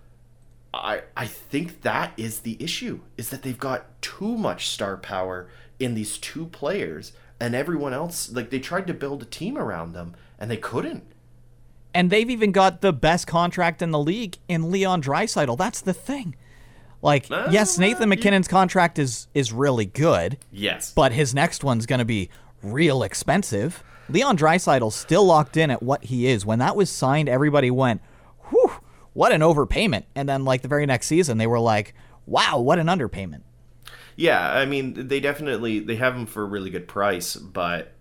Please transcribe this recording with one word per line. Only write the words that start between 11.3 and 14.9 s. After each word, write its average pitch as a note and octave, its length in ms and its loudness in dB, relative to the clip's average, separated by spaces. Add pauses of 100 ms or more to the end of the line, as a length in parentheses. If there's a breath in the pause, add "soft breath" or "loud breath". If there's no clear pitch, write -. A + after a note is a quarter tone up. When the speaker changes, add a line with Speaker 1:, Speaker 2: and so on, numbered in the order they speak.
Speaker 2:
And F3+ 160 2
they've A3 200 4
even A3 220 2
got F#3 300 4
the G3 100 4
best D#3+ 360 2
contract E3+ 560 0
in E3 80 -2
the D3+ 80 2
league F3+ 380 -4 (100)
in E3 240 -2
Leon F#3 320 2